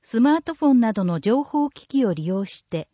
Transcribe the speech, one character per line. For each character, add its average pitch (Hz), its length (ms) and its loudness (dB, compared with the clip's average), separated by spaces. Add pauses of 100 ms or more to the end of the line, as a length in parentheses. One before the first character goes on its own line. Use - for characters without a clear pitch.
ス - 200 -4
マ 285 180 4
ー - 20 -2
ト 320 140 -10
フ 294 160 2
ォ - 20 6
ン 254 80 6
な 220 140 0
ど 196 100 -2
の 170 160 -2
情 247 220 0
報 294 260 -2
機 - 180 -16
器 269 200 0
を 185 80 0
利 151 100 -8
用 190 220 -4
し - 180 -16
て 160 300 -10